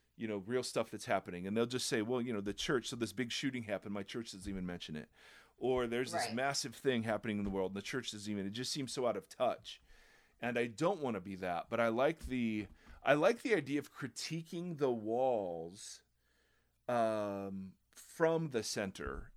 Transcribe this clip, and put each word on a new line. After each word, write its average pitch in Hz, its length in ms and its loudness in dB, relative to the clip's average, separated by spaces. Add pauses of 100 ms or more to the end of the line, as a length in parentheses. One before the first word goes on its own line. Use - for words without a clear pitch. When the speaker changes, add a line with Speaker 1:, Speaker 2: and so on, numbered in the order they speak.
(160)
Speaker 1:
you 113 120 -4
know, 104 180 -2
real 123 160 0
stuff - 280 -2
that's 104 160 -8
happening. 92 400 0
And 101 100 0
they'll 117 100 4
just 120 200 -2
say, 117 160 2
"Well, 123 180 0
you 123 120 -2
know, 104 80 -2
the 101 140 -2
church, 127 340 0
so 135 80 -6
this 113 160 0
big 120 200 -2
shooting 127 320 -2
happened, 101 300 -2
my 101 80 -2
church 113 300 -6
doesn't 98 180 -8
even 95 160 -2
mention 87 300 -6
it." 76 120 -10 (500)
Or 127 280 2
there's 120 260 0
this - 140 2
Speaker 2:
Right. 110 80 -4
Speaker 1:
massive 135 400 0
thing 127 300 2
happening 107 340 0
in 101 60 0
the 101 60 0
world, 95 220 2
and 98 40 -4
the 101 60 -4
church - 300 -4
doesn't 107 180 -6
even, 101 160 -2
it 101 60 -4
just 123 200 -4
seems 135 200 -4
so 127 140 2
out 110 100 4
of 95 120 -8
touch. - 520 -2 (640)
And 120 160 0
I 120 80 4
don't 160 340 0
wanna 120 200 0
be 95 160 -8
that, 90 340 -2
but 113 100 2
I 117 80 6
like 131 380 2
the, 113 400 0 (380)
I 131 100 8
like 190 280 4
the 240 120 2
idea 143 240 2
of 139 160 -6
critiquing 165 840 -6
the 135 120 4
walls, 107 1120 0 (840)
um, 101 840 0 (180)
from 165 600 2
the 117 120 0
center 90 760 -4